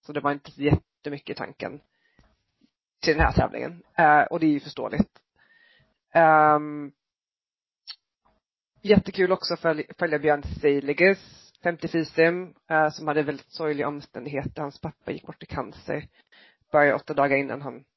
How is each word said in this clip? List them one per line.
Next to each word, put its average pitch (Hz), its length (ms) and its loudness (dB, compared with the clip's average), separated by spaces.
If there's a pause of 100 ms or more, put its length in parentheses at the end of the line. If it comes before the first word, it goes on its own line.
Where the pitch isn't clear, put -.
Så 147 60 -16
det 147 80 -6
var 143 120 -2
inte - 180 -12
så - 120 -12
jättemycket 147 720 -4
i - 20 -16
tanken - 420 -12 (1200)
till 156 140 2
den 156 100 2
här - 60 0
tävlingen. 135 500 -4 (160)
Eh, 151 240 6
och 170 180 -4
det 160 60 2
är 156 40 4
ju 143 100 0
förståeligt. 113 500 -4 (1040)
Ehm, 151 800 4 (1900)
jättekul 196 500 2
också 180 220 -2
att - 60 -10
följ-, 156 260 -2 (120)
följa 156 200 -2
Björn 147 240 2
Seiliges, 147 1120 0 (100)
femtiofysim, 170 920 -2 (160)
eh, 156 200 2
som 156 160 -12
hade 151 160 0
väldigt 143 300 -8
sorgliga 147 360 -4
omständigheter. 143 760 -10
Hans 143 180 -12
pappa - 320 -10
gick - 140 -10
bort - 160 -18
i - 40 -20
cancer 143 600 -10 (640)
bara 143 240 4
åtta - 180 -8
dagar 139 220 2
innan 139 260 -4
han 135 220 -14 (120)